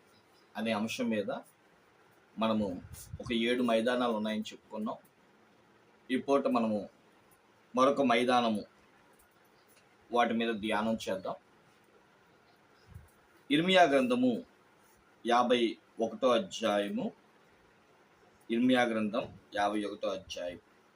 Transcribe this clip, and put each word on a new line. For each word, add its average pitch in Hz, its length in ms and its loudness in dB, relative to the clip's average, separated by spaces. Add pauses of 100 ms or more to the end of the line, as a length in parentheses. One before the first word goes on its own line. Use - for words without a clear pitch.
(560)
అనే 110 160 -4
అంశం 110 360 -4
మీద 107 220 -4 (1080)
మనము 107 440 0 (380)
ఒక - 120 -8
ఏడు 120 300 0
మైదానాలు 120 500 0
ఉన్నాయని 107 280 -4
చెప్పుకున్నాం. - 560 -10 (1120)
ఈ 127 80 0
పూట 135 280 2
మనము 110 420 0 (880)
మరొక 135 260 4
మైదానము, 120 640 2 (1500)
వాటి 120 220 2
మీద 117 200 -2
ధ్యానం 107 440 -2 (100)
చేద్దాం. 95 260 -6 (2250)
ఇర్మియా 175 320 4
గ్రంథము 127 600 2 (840)
యాభై 117 500 2 (240)
ఒకటో 113 280 -2
అధ్యాయము, 104 840 -2 (1400)
ఇర్మియా 123 320 4
గ్రంథం 110 460 -2 (260)
యాభై 104 300 0
ఒకటో 104 240 -8
అధ్యాయం 90 500 -8 (380)